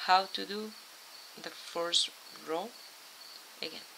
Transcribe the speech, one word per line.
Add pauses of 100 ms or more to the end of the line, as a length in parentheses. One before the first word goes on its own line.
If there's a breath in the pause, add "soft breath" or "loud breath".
how
to
do (680)
the
first (380)
row (920)
again. (120)